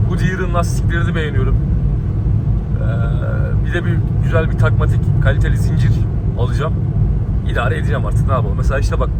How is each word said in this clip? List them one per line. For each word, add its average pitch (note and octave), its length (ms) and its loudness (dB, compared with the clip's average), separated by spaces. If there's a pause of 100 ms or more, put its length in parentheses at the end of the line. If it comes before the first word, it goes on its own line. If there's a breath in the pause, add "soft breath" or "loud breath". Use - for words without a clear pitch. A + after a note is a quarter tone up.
Goodyear'ın F3+ 440 -2
lastiklerini F3 640 0
beğeniyorum. - 400 0 (1200)
Ee, - 880 0
bir - 80 -2
de F3 120 -2
bir - 80 0 (300)
güzel D#3+ 280 0
bir - 60 -2
takmatik, D#3 440 2 (220)
kaliteli - 340 2
zincir - 340 2 (480)
alacağım. C#3 340 0 (800)
İdare B2 260 0
edeceğim C#3+ 280 0
artık, A#2 220 2
ne C3 60 0
yapalım. B2+ 240 0
Mesela C3+ 220 2
işte - 200 0
bak, B2+ 100 0 (100)